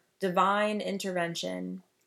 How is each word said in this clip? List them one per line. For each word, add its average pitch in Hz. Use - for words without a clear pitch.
divine 202
intervention 185